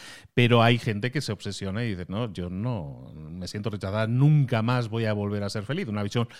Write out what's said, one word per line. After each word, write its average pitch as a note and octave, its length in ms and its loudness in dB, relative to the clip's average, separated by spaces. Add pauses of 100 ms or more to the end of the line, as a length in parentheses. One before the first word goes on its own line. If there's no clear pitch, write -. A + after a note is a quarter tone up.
(340)
pero A#2+ 280 6
hay A#2+ 160 6
gente A2+ 320 -2
que C#3+ 120 -4
se A#2 100 -6
obsesiona G2+ 540 -6
y A2+ 60 -4
dice, F2+ 180 -6
"No, G#2 240 -6
yo F2 160 -8
no, E2 640 -8
me D#2+ 320 -12
siento G#2 220 -6
rechazada, G#2 380 -2
nunca C3 540 4
más A#2+ 280 0
voy A2+ 160 -2
a G#2+ 80 0
volver G#2 300 -2
a G2+ 60 -4
ser G#2+ 140 -6
feliz", D#3 240 -6
una G#2 160 -4
visión A#2 240 -2 (120)